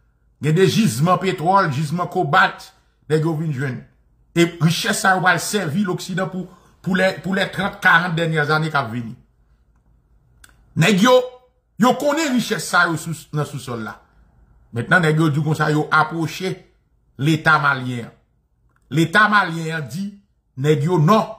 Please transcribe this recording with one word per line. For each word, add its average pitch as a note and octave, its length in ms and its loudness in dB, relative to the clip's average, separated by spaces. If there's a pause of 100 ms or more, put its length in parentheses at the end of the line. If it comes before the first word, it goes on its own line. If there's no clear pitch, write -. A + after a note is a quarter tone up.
(400)
il - 60 -6
y D3+ 40 2
a - 20 2
des F#3 140 6
gisements E3 520 2
pétrole, F#3 540 0
gisements D#3+ 360 -4
cobalt, F#3 680 0 (340)
des D#3 120 2
gars D#3 180 -2
viennent D#3+ 140 -4
joindre. B2+ 300 -6 (520)
Et E3+ 260 0
richesse F3 400 0
ça F#3+ 200 2
va F3 180 2
servir F#3+ 480 -4
l'Occident F3+ 400 -4
pour, F#3 220 -10 (320)
pour F#3 160 -2
les, F#3+ 160 2 (100)
pour F#3+ 140 -4
les F#3 120 -2
trente, F#3+ 320 -6
quarante E3+ 360 2
dernières D#3+ 340 -2
années D#3 180 0
qui D3+ 80 -4
viennent B2+ 140 -2
venir. A#2 240 -10 (1600)
Nèg F3+ 280 4
yo, B3+ 100 6 (680)
yo A#3+ 160 4
connaît D4 340 -2
richesse A3 380 -2
ça F3 220 2
yo D#3+ 80 -2
sous, D#3+ 180 -10 (180)
dans D3+ 120 -2
sous-sol A#2+ 400 -10
là. G#2 160 -14 (720)
Maintenant, A#2+ 280 0
nèg D#3 180 2
yo D#3+ 100 4
dit D3+ 140 0
comme D3+ 120 0
ça, D#3 160 -2
yo D3+ 200 0
approché D#3+ 840 -4 (440)
l'État D#3 400 2
malien. B2+ 520 -4 (800)
L'État E3 380 2
malien E3 520 -2
dit, F3+ 380 -10 (380)
nèg C#3 260 2
yo F3 160 2
non. G3 300 4 (100)